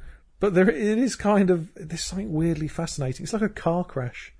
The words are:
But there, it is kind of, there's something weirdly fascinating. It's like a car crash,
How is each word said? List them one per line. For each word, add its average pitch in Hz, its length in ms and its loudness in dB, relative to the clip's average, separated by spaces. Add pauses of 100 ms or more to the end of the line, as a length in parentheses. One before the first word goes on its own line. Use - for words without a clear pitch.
(400)
But 196 140 2
there, 190 140 6
it 220 300 2
is 247 180 0
kind 202 340 4
of, 170 240 0
there's 160 280 -10
something 196 300 -6
weirdly 156 360 0
fascinating. 147 560 -6
It's 147 80 -10
like 214 100 -2
a 214 60 2
car 175 360 0
crash, - 560 -10